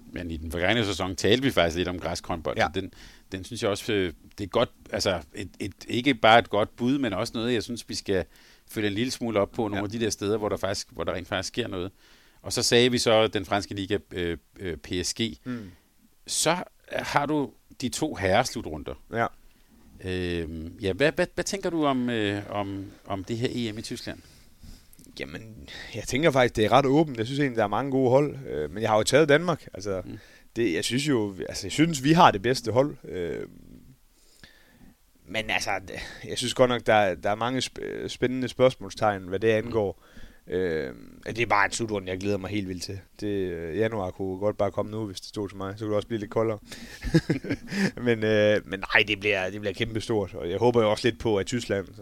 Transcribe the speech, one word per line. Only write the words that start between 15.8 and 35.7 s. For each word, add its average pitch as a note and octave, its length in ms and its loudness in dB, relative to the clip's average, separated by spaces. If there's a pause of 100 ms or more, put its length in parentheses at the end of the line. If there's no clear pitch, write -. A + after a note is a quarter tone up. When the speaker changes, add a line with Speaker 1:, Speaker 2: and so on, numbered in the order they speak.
Speaker 1:
Så - 300 0 (360)
har C#3+ 340 0
du D3 240 0 (300)
de B2 80 -4
to D3+ 260 -4
herreslutrunder. F#2 800 0 (180)
Speaker 2:
Ja. A2+ 140 0 (840)
Speaker 1:
Øhm, E2+ 600 -4 (100)
ja, F#2+ 100 0
hvad, C#3 200 2
hvad, F3 220 0
hvad F3 100 -4
tænker F#3+ 260 -4
du D#3+ 160 0
om, B2+ 240 0
øh, G2+ 400 0
om, G2 340 -6 (220)
om F#2+ 180 -6
det A#2 140 -6
her A#2 100 -2 (220)
E - 20 -10
M G#2+ 60 -10
i A#2 40 -12
Tyskland? - 360 -10 (1040)
Speaker 2:
Jamen, G2 480 -14 (260)
jeg G#2+ 80 -8
tænker D3+ 280 2
faktisk, B2+ 260 4
det A2 80 4
er G2+ 80 4
ret C3+ 140 8
åbent. C#3+ 320 4
Jeg A2 80 0
synes C#3 140 -4
egentlig, C3+ 160 0
der A2 80 4
er G2+ 40 0
mange A#2+ 220 -2
gode C3 200 4
hold. C#3 260 4 (140)
Øh, D2 200 -2
men G2+ 120 -6
jeg A2+ 80 2
har A2 60 6
jo A2 60 6
taget D3+ 260 6
Danmark. D#3 460 4
Altså, F#2+ 300 -4
Speaker 1:
Mm. A2+ 140 -12 (380)
Speaker 2:
det, A2 180 2
jeg G2+ 100 0
synes C#3 240 0
jo, G#2+ 260 2 (140)
altså, - 180 -8
jeg F2+ 60 -6
synes, D3 320 2
vi D3+ 80 6
har E3 180 10
det G2+ 120 -2
bedste A#2 300 0
hold. C#3 240 2 (120)
Øh, E2 320 -6 (1900)
men A2 220 -4
altså, F#2+ 200 0 (180)